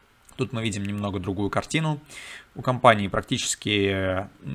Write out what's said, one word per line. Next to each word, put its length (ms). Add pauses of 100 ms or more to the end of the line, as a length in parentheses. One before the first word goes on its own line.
(360)
Тут 160
мы 100
видим 220
немного 340
другую 300
картину. 520 (540)
У 60
компании 480
практически, 840
э, 380 (260)